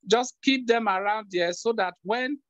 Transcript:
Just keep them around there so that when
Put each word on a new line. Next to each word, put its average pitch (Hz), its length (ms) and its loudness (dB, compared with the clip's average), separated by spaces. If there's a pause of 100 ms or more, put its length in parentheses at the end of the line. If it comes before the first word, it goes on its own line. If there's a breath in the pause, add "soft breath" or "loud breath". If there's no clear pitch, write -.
Just 240 360 2
keep 262 240 2
them 233 200 2
around 202 440 -2
there 175 220 0
so 226 200 -4
that 190 200 -2 (100)
when 254 340 -4 (120)